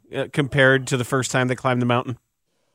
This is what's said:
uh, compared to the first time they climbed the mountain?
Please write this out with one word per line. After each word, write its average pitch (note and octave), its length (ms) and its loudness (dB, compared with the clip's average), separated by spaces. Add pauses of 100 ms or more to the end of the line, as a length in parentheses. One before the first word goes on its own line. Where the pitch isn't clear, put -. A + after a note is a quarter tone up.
(160)
uh, C3+ 160 -4
compared C3+ 560 2
to C#3 80 -2
the B2 80 -2
first B2+ 280 -4
time B2+ 180 0
they B2+ 60 -2
climbed B2 260 -2
the A#2+ 40 0
mountain? B2 320 -2 (580)